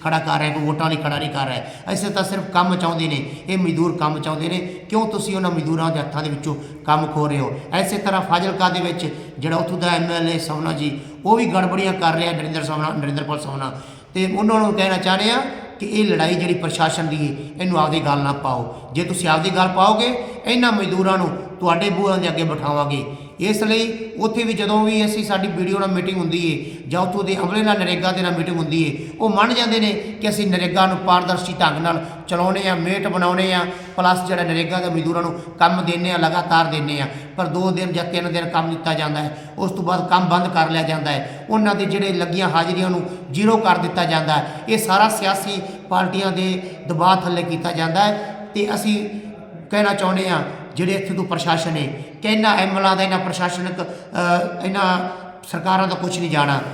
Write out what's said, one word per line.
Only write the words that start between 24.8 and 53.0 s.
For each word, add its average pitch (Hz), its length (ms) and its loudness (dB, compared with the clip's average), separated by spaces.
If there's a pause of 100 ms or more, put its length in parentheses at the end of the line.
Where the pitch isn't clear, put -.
ਵੀ 214 200 4
ਅਸੀਂ, 208 200 0
ਸਾਡੀ 196 240 0
ਬੀ 175 160 -2
ਡੀ 185 80 0
ਓ 202 60 0
ਨਾਲ 196 100 2
ਮੀਟਿੰਗ 185 300 0
ਹੁੰਦੀ 165 220 0
ਹੈ 156 360 -2 (120)
ਜਾਂ 170 120 0
ਉੱਥੋਂ 196 240 0
ਦੇ 185 120 0
ਅਮਲੇ 180 260 0
ਨਾਲ, 208 160 4
ਨਰੇਗਾ 180 340 0
ਦੇ 185 100 0
ਨਾਲ 170 160 0
ਮੀਟਿੰਗ 165 180 -2
ਹੁੰਦੀ 156 320 2
ਹੈ, - 320 -6
ਉਹ 220 100 2
ਮੰਨ 214 240 4
ਜਾਂਦੇ 226 260 2
ਨੇ 208 120 2
ਕਿ - 360 -4
ਅਸੀਂ 202 220 0
ਨਰੇਗਾ 180 360 4
ਨੂੰ 185 100 2
ਪਾਰਦਰਸ਼ੀ 180 640 2
ਢੰਗ 156 220 2
ਨਾਲ 165 220 0 (220)
ਚਲਾਉਂਦੇ 190 420 0
ਹਾਂ, 180 80 2
ਮੇਟ 190 320 -2
ਬਣਾਉਂਦੇ 180 460 2
ਹਾਂ, 175 120 2 (300)
ਪਲੱਸ 180 300 4
ਜਿਹੜਾ 175 160 0
ਨਰੇਗਾ 165 360 0
ਦੇ 180 120 -2
ਮਜ਼ਦੂਰਾਂ 165 320 0
ਨੂੰ 165 180 -4 (180)
ਕੰਮ 175 260 4
ਦਿੰਦੇ 175 260 0
ਹਾਂ, 175 80 0
ਲਗਾਤਾਰ 165 460 4
ਦਿੰਦੇ 147 360 -2
ਹਾਂ। 135 80 -2 (280)
ਪਰ 180 100 0
ਦੋ 180 240 0
ਦਿਨ 175 220 -2
ਜਾਂ 170 120 -2
ਤਿੰਨ 175 280 -2
ਦਿਨ 170 160 -2
ਕੰਮ 165 220 0
ਦਿੱਤਾ 160 240 -2
ਜਾਂਦਾ 151 280 -2
ਹੈ, 147 140 -6 (220)
ਉਸ 185 120 0
ਤੋਂ 185 140 -4
ਬਾਅਦ 180 240 0
ਕੰਮ 175 200 4
ਬੰਦ 175 200 2
ਕਰ 160 220 2
ਲਿਆ 160 120 2
ਜਾਂਦਾ 151 300 -2
ਹੈ। - 380 -6
ਉਹਨਾਂ 214 240 4
ਦੇ 196 100 0
ਜਿਹੜੇ 196 280 0
ਲੱਗੀਆਂ 175 360 0
ਹਾਜ਼ਰੀਆਂ 180 420 2
ਨੂੰ 175 120 0 (280)
ਜ਼ੀਰੋ 214 260 4
ਕਰ 185 220 4
ਦਿੱਤਾ 170 260 0
ਜਾਂਦਾ 160 280 2
ਹੈ। - 360 -2
ਇਹ 220 100 2
ਸਾਰਾ 202 300 4
ਸਿਆਸੀ 196 540 -2 (260)
ਪਾਰਟੀਆਂ 185 440 0
ਦੇ 185 300 -2 (260)
ਦਬਾਅ 175 280 4
ਥੱਲੇ 175 260 0
ਕੀਤਾ 165 300 -4
ਜਾਂਦਾ 165 320 2
ਹੈ। - 500 -2
ਤੇ 214 200 0
ਅਸੀਂ 208 340 0 (600)
ਕਹਿਣਾ 208 240 2
ਚਾਹੁੰਦੇ 185 340 0
ਹਾਂ 156 320 -2 (220)
ਜਿਹੜੇ 185 120 2
ਇੱਥੇ 185 220 -2
ਤੋਂ 185 100 -2
ਪ੍ਰਸ਼ਾਸਨ 165 520 0
ਹੈ, 143 100 -2 (360)
ਕਿ 208 60 -2
ਇਹਨਾਂ 214 280 4
ਐਮ 190 220 0
ਐਲ 190 140 4
ਏ 185 40 4
ਦਾ, 190 60 0